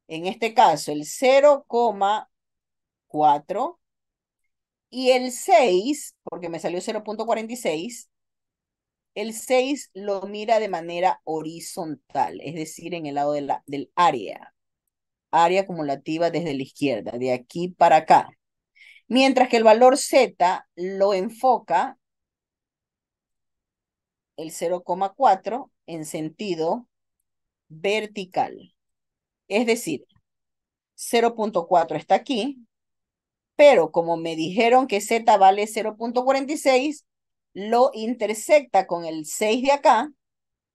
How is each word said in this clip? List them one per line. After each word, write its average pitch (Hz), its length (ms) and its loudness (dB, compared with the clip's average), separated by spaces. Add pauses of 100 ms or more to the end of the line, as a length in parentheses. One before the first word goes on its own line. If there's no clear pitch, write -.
en 160 200 -10
este 220 260 -6
caso, 160 400 4
el 151 140 -8
cero 277 600 4
coma 214 640 -2 (760)
cuatro 151 720 0 (1120)
y 254 220 2
el 254 200 0
seis, 254 840 2 (100)
porque 175 260 -10
me 160 100 -8
salió 180 220 -6
cero 214 200 -6
punto 214 220 -8
cuarenta 226 300 -4
y - 20 -8
seis, 175 540 -6 (1040)
el 220 180 -8
seis 254 600 -2
lo 196 280 -6
mira 214 380 -2
de 208 80 -4
manera 175 560 -2
horizontal, 156 1160 -8
es 147 120 -12
decir, 170 400 -12
en 165 120 -10
el 143 80 -10
lado 147 180 -2
de 147 80 -4
la, 135 260 -6
del 139 280 -10
área. 135 560 -2 (840)
Área 175 260 4
acumulativa 165 680 -4
desde 156 240 -4
la 135 80 -6
izquierda, 123 560 -6
de 127 140 -2
aquí 170 360 -6
para 170 280 4
acá. 160 320 4 (800)
Mientras 254 400 2
que 233 80 2
el 226 80 2
valor 247 340 8
Z 190 760 0
lo 196 360 0
enfoca, 226 840 0 (2500)
el 160 160 -12
cero 180 320 -6
coma 190 280 -4
cuatro, 226 600 0 (140)
en 160 200 -12
sentido 165 800 -6 (800)
vertical. 196 1080 -6 (720)
Es 220 180 -2
decir, 226 400 -4 (880)
cero 233 400 0
punto 202 320 -4
cuatro 165 300 0
está 190 180 -2
aquí, 247 500 -4 (920)
pero 196 340 6
como 165 260 0
me 165 200 -6
dijeron 233 500 2
que - 140 -2
Z 226 360 2
vale 196 300 6
cero 214 300 -6
punto 240 280 -4
cuarenta 269 280 0
y 294 60 -6
seis, 277 460 0 (500)
lo 233 380 0
intersecta 220 920 0
con 170 180 -8
el 160 220 -10
seis 220 380 -2
de 277 80 2
acá, 285 400 2 (640)